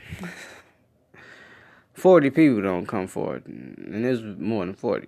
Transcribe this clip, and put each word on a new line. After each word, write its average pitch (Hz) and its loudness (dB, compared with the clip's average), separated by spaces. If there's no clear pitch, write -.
<laughs> - -20
Forty 170 6
people 135 4
don't 95 -2
come 95 -4
forward, 87 -8
and 62 -10
there's 123 -2
more 101 -4
than 92 -8
forty, - -4